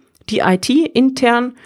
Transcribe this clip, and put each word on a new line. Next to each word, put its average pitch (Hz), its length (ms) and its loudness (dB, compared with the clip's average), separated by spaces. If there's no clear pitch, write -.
die 208 120 -2
I 185 180 2
T 277 280 0
intern 247 800 0